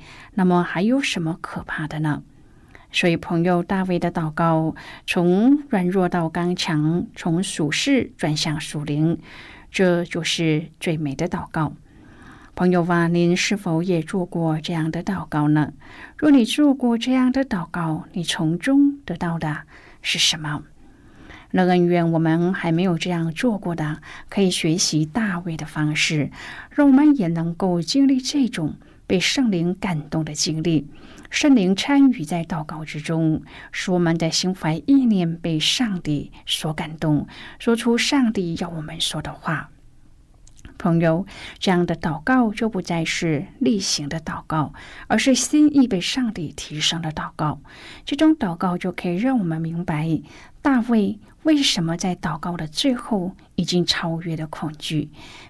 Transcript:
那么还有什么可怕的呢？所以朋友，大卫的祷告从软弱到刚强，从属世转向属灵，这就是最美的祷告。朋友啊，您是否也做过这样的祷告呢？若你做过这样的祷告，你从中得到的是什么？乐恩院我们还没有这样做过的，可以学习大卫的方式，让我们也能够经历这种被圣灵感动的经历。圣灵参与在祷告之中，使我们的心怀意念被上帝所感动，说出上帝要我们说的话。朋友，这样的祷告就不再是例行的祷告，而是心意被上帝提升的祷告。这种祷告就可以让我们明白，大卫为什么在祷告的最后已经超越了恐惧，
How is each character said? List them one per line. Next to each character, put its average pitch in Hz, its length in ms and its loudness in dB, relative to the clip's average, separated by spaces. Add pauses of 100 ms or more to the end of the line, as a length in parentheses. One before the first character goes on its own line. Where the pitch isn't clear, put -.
(340)
那 185 100 2
么 175 180 4
还 170 200 -4
有 254 180 2
什 196 220 -2
么 160 180 -4
可 - 220 -10
怕 - 260 -6
的 151 120 -6
呢？ 147 220 -2 (720)
所 180 180 2
以 165 60 2
朋 170 260 -2
友， 175 200 2
大 190 220 -2
卫 180 140 0
的 170 140 -2
祷 160 180 -2
告 160 460 0 (300)
从 208 640 4
软 180 180 0
弱 185 200 2
到 170 200 -2
刚 175 260 -2
强， 160 520 0 (100)
从 175 260 0
属 160 300 -4
世 - 440 0
转 156 200 -2
向 151 240 -2
属 147 240 -8
灵， 151 340 0 (520)
这 175 340 2
就 165 180 -6
是 160 440 0 (120)
最 160 180 -2
美 147 180 -4
的 165 140 -2
祷 - 220 -6
告。 156 220 -2 (840)
朋 180 160 2
友 175 160 4
啊， 170 220 2
您 175 280 4
是 - 200 -2
否 170 260 -2
也 175 180 0
做 175 240 -4
过 160 360 -2
这 175 120 -6
样 160 180 -2
的 165 120 -6
祷 175 240 -6
告 147 220 0
呢？ 151 240 2 (440)
若 302 140 4
你 262 140 8
做 285 280 2
过 240 240 0
这 233 160 -2
样 254 200 4
的 269 120 0
祷 185 220 -4
告， 165 460 -4
你 180 100 -4
从 160 360 0
中 285 460 4
得 170 120 -6
到 170 220 -4
的 151 260 -6 (360)
是 - 180 -4
什 - 200 0
么？ 151 240 -6 (880)
乐 185 160 4
恩 180 200 4
院 170 260 4
我 165 60 2
们 165 360 2
还 170 180 -2
没 170 100 2
有 180 140 2
这 180 140 -4
样 165 200 -2
做 208 280 0
过 175 160 -6
的， 156 260 -4 (300)
可 202 100 -2
以 185 100 4
学 175 280 0
习 156 260 0
大 190 360 -2
卫 175 180 -6
的 151 80 -10
方 151 280 -2
式， 147 360 -2 (400)
让 294 160 4
我 269 60 8
们 285 240 8
也 180 120 0
能 165 260 -2
够 175 280 0
经 269 260 4
历 269 100 4
这 262 300 0
种 - 280 -4 (300)
被 185 140 2
圣 247 300 2
灵 175 240 0
感 165 340 -4
动 160 160 -2
的 156 80 -8
经 156 300 -2
历。 165 260 2 (400)
圣 277 280 4
灵 190 180 4
参 277 380 4
与 170 120 -4
在 170 200 -4
祷 151 200 -6
告 156 200 -10
之 147 160 -10
中， 160 420 0 (300)
使 - 180 -6
我 180 80 2
们 165 180 2
的 165 140 0
心 185 240 -2
怀 165 320 -2
意 269 180 6
念 180 320 2
被 165 220 -2
上 196 420 -2
帝 147 300 -4 (160)
所 - 260 -4
感 160 260 -8
动， 151 280 2 (320)
说 233 160 2
出 233 240 2
上 247 340 2
帝 170 280 -2
要 175 80 -6
我 165 120 -8
们 160 200 -10
说 - 200 -4
的 147 120 -8
话。 - 380 -6 (1080)
朋 165 220 2
友， 170 260 2 (320)
这 - 120 0
样 175 140 4
的 170 120 -2
祷 156 260 -4
告 254 300 2
就 220 160 -2
不 202 120 -6
再 170 240 -2
是 160 420 -2 (120)
例 226 220 2
行 147 280 -4
的 165 120 -6
祷 170 260 -10
告， 151 260 -2 (360)
而 220 100 2
是 262 160 4
心 302 400 4
意 262 140 6
被 185 120 0
上 240 320 -2
帝 165 220 -8
提 - 240 -10
升 165 240 -2
的 160 80 -4
祷 - 240 -8
告。 151 260 -4 (440)
这 - 100 -6
种 311 220 6
祷 175 180 -2
告 180 240 -2
就 185 140 -4
可 - 160 -4
以 175 80 0
让 254 220 2
我 202 40 0
们 160 180 -2
明 165 240 -4
白， 160 360 0 (420)
大 262 260 4
卫 214 300 2 (240)
为 302 180 4
什 208 220 0
么 165 140 -2
在 180 180 -2
祷 156 240 -6
告 175 180 -6
的 160 120 -8
最 262 260 0
后 190 380 -4 (240)
已 175 80 0
经 175 200 2
超 165 380 -4
越 165 140 -6
了 156 100 -6
恐 156 280 -8
惧， 151 360 -4 (400)